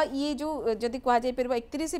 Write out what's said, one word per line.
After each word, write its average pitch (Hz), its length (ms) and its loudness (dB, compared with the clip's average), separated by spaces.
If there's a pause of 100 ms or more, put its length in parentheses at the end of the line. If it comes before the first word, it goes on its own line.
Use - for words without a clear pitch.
(100)
ଇଏ 277 240 0
ଯୋଉ 269 480 -2
ଯଦି 240 160 -2
କୁହାଯାଇପାରିବ 247 560 2
ଏକତିରିଶ 285 460 -4